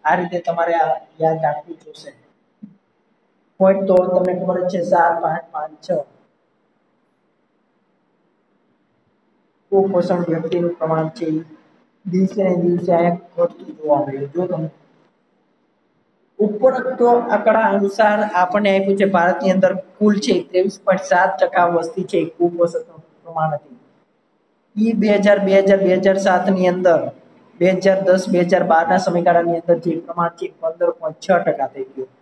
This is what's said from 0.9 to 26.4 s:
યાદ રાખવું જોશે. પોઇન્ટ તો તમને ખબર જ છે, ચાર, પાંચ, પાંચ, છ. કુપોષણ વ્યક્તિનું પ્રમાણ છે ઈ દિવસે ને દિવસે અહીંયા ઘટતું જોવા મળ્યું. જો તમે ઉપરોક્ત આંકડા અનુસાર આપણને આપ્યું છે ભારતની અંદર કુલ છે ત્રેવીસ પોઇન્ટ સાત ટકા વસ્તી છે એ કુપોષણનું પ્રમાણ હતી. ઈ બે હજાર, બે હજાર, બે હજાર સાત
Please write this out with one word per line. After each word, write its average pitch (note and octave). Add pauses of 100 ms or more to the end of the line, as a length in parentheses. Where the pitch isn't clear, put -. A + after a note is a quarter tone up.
યાદ D#3+
રાખવું D#3
જોશે. - (1500)
પોઇન્ટ G3
તો F#3
તમને F3+
ખબર F3+
જ F3+
છે, F3+
ચાર, E3+ (100)
પાંચ, E3
પાંચ, D#3
છ. - (3750)
કુપોષણ F#3+
વ્યક્તિનું E3+
પ્રમાણ D#3+
છે E3+
ઈ D#3 (640)
દિવસે F#3+
ને F3+
દિવસે F3
અહીંયા F3 (160)
ઘટતું E3+
જોવા D3
મળ્યું. C#3
જો F3
તમે D#3+ (1700)
ઉપરોક્ત B3+ (320)
આંકડા A3
અનુસાર G#3 (220)
આપણને G3+
આપ્યું G3
છે G3
ભારતની F3+
અંદર F#3+ (260)
કુલ G#3
છે G#3
ત્રેવીસ F#3+
પોઇન્ટ F#3+
સાત F#3
ટકા F3
વસ્તી E3+
છે F#3+
એ D#3
કુપોષણનું E3+ (220)
પ્રમાણ D#3+
હતી. B2+ (1000)
ઈ A3
બે G3+
હજાર, G3+
બે F#3+
હજાર, G3
બે F#3+
હજાર F#3+
સાત F#3